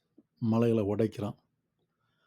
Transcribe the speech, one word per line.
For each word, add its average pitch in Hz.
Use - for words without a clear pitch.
மலைகளை 113
உடைக்கிறோம், 104